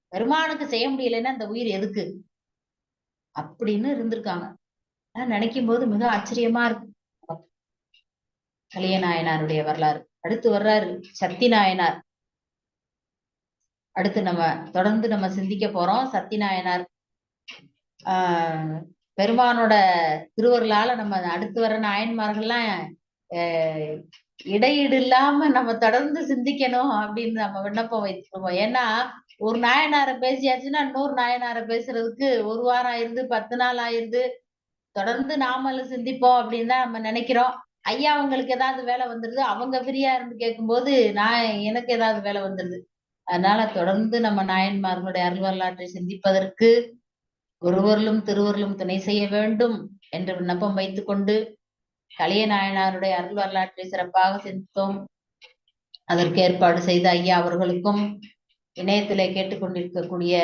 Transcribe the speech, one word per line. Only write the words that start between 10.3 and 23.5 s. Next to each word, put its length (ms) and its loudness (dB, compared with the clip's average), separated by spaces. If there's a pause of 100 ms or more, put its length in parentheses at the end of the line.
வர்றாரு 380 2 (220)
சக்தி 360 0
நாயனார். 480 4 (2000)
அடுத்து 260 0
நம்ம 200 0 (280)
தொடர்ந்து 380 0
நம்ம 220 0
சிந்திக்க 360 -2
போறோம். 380 0
சக்தி 320 -6
நாயனார், 480 -2 (1200)
ஆஹ், 760 -2 (380)
பெருமானோட 560 4 (640)
திருவருளால 600 4
நம்ம 200 -4
அடுத்து 460 -4
வர்ற 180 2
நாயன்மார்கள்லாம், 920 -2 (580)
ஆஹ், 640 -2 (500)